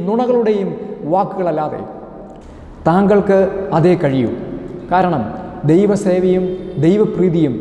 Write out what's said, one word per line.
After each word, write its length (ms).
നുണകളുടെയും 640
വാക്കുകളല്ലാതെ. 680
താങ്കൾക്ക് 520
അതേ 160
കഴിയൂ. 260
കാരണം 320
ദൈവസേവയും 720
ദൈവപ്രീതിയും 760